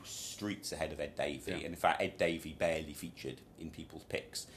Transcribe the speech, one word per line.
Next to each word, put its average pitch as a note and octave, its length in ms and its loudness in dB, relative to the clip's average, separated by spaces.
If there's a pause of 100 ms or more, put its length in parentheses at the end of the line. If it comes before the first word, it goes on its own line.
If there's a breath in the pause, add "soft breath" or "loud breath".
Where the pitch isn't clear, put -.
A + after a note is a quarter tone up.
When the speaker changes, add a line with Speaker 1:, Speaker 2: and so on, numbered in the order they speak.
Speaker 1:
streets - 680 -4
ahead D#2 220 0
of C#2+ 60 -4
Ed D2 160 -2
Davey. C#2+ 360 0
Speaker 2:
Yeah. F2 60 0
Speaker 1:
And D#2 100 -2
in F2 80 -4
fact, E2+ 260 6
Ed F#2 160 2
Davey E2 400 4
barely D#2+ 360 4
featured - 480 -6 (180)
in E2 120 -6
people's D#2+ 340 -10
picks. - 500 -2